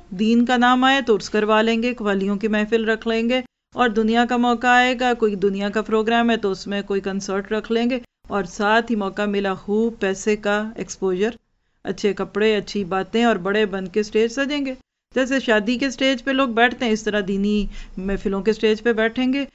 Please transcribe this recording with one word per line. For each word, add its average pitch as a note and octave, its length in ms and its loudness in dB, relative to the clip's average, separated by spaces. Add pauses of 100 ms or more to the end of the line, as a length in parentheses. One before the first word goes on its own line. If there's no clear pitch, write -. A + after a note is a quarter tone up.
(140)
दीन A3+ 320 4
का B3 120 2
नाम B3+ 260 4
आया C4+ 180 4
तो A#3+ 120 2
उर्स F3 160 0
करवा G#3+ 320 2
लेंगे, A#3 320 0
कव्वालियों G3+ 440 0
की G#3+ 100 -2
महफिल G#3+ 380 0
रख A3 220 -2
लेंगे, A#3 360 0 (320)
और B3 140 2
दुनिया A3+ 360 2
का B3 120 -2
मौका A#3+ 360 2
आएगा, B3 400 4
कोई A3 240 0
दुनिया G3 320 0
का G#3 120 -2
प्रोग्राम A3 500 2
है A3+ 60 2
तो G#3 140 -2
उसमें G3+ 320 -6
कोई G3 180 -2
कंसर्ट G3 500 -4
रख G#3+ 200 -4
लेंगे, A#3+ 300 0 (280)
और G3+ 160 -4
साथ A3 440 0
ही A#3 60 0
मौका G3 320 -4
मिला G3+ 280 -2
खूब A3 460 -2
पैसे F#3+ 360 -2
का G#3 420 -4
exposure, F#3+ 580 -4 (480)
अच्छे G3 280 -2
कपड़े, G3+ 420 0
अच्छी G3+ 300 -4
बातें, F#3+ 400 -2
और A3 120 4
बड़े G3+ 300 0
बन F#3+ 200 -6
के G#3+ 160 -2
stage A3 280 0
सजेंगे। C#4 460 -4 (380)
जैसे C4 240 0
शादी A3+ 380 2
के C#4 140 -2
स्टेज C4 300 0
पे C4+ 120 -2
लोग C4 200 0
बैठते A#3+ 320 2
हैं, A3 60 0
इस G#3+ 140 -2
तरह G#3 160 -2
दीनी G3+ 480 -2 (300)
महफिलों G3 420 -4
के G#3+ 120 0
स्टेज G#3+ 280 0
पे A#3 120 2
बैठेंगे। B3+ 600 0